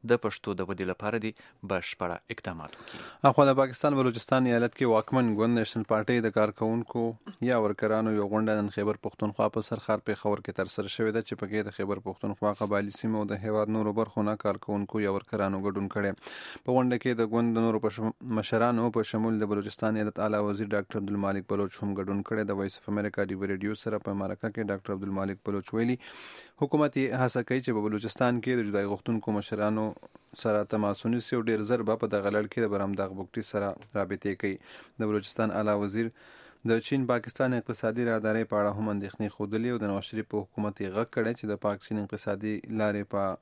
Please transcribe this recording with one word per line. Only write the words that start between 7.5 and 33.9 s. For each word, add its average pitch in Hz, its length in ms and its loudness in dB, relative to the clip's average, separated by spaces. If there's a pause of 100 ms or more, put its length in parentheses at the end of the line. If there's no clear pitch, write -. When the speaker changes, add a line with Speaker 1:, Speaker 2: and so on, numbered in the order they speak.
Speaker 2:
ورکرانو 110 480 2
یو 101 160 0
غونډه 107 320 2
نن 104 140 -2
خیبر 104 320 0
پښتونخوا 107 500 0
په 107 100 -4
سرخار 110 380 0
پېښور 104 400 0
کې 98 140 -6
ترسره 98 340 -4
شوې 110 220 0
ده، 113 100 0
چې - 160 -6
پکې 104 260 -2
د - 120 -12
خیبر 101 280 -2
پښتونخوا 104 540 -2
قبایلي 101 380 0
سیمو 110 240 0
او 101 100 -6
د 95 100 -6
هیواد 107 320 0
نورو 107 240 2
برخو 107 300 0
نه 110 60 -2 (100)
کارکوونکو 101 580 -2
یا 98 140 2
ورکرانو 98 480 -2
ګډون 98 300 -2
کړی. 101 140 0 (540)
په 127 160 4
غونډه 127 240 2
کې 120 160 2
د 110 160 2
ګوند 117 240 4
د 113 80 4
نورو 110 160 2
پش-، 110 180 -2 (380)
مشرانو 117 580 2
په 107 140 0
شمول 110 320 2
د 104 100 0
بلوچستان 107 480 0
ایالت 104 260 -2
اعلی 104 220 2
وزیر 104 240 -2
ډاکټر 101 300 -4
عبدالمالک 98 500 -2
بلوچ 98 280 -2
هم 101 180 -2
ګډون 98 320 -2
کړی. 110 160 0
د 101 140 -2
وایس 98 140 -4
اف - 140 -20
امریکا 104 400 -2
ډیوه 98 200 -4
ریډیو 101 300 -2
سره 107 260 -4
په 101 120 -4
مرکه 95 300 -4
کې 107 220 -4
ډاکټر 98 260 -4
عبدالمالک 98 500 -4
بلوچ 101 280 -4
ویلي، 117 200 2 (680)
حکومت 147 380 2
یې 135 80 2 (160)
هڅه 127 260 2
کوي 131 140 2
چې 131 140 -2
په 104 100 0
بلوچستان 110 560 0
کې 127 160 0
د 107 100 0
جدای 101 220 2
غوښتونکو 110 460 -2
مشرانو 107 500 0 (560)
سره 104 320 2
تماس 104 320 0
ونیسي 120 320 0
او - 100 2
ډېر 107 220 2
ژر 120 180 2
به 113 140 2
په 104 120 0
دغه 101 200 2
لړ 104 180 2
کې - 120 -2
د 104 100 2
برمدغ 98 460 -2
بوکټي 104 280 -8
سره 101 200 0 (280)